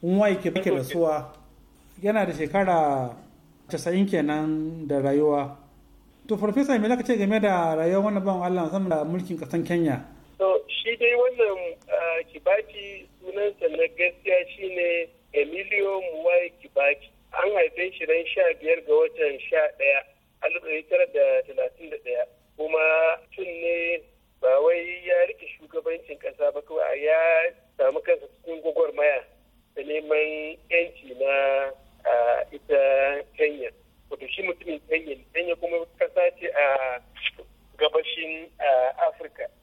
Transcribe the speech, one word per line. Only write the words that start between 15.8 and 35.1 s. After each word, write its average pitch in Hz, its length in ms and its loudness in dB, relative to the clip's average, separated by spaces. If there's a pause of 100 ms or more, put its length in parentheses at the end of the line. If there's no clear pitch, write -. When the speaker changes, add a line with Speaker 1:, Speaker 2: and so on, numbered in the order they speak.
Speaker 2:
Mwai 175 300 2 (100)
Kibaki. 143 480 0 (220)
An 185 180 0
haife 180 460 0
shi 170 80 -8
ran 165 260 2
sha 190 120 2 (180)
biyar 165 260 2
ga 151 80 4
watan 156 480 0
sha 160 160 0 (160)
ɗaya, 139 240 2 (440)
alif - 200 -4
ɗari 156 240 -6
tara - 240 2
da 131 320 4
talatin - 460 -8
da 151 100 -10
ɗaya. 123 240 -4 (320)
Kuma 156 240 -2 (560)
tun 190 100 -8
ne 170 540 -4 (420)
ba 127 60 2 (140)
wai 175 440 0
ya 180 100 2 (120)
rike - 200 -12 (100)
shugabancin 160 600 -8
ƙasa - 360 -2
ba, 147 80 -8
kawai 147 420 -4
ya 165 480 4 (260)
samu 135 240 2
kansa - 260 0
cikin 165 340 -14
gwagwarmaya 147 600 0 (540)
da 147 80 -10
neman 151 760 -4 (120)
'yanci 170 500 -2
na, 139 520 0 (340)
ah, 120 360 2 (100)
ita 143 300 0 (560)
Kenya. 147 320 0 (400)
Wato - 180 -12
shi - 160 -8
mutumin - 460 -8
Kenya 156 260 -4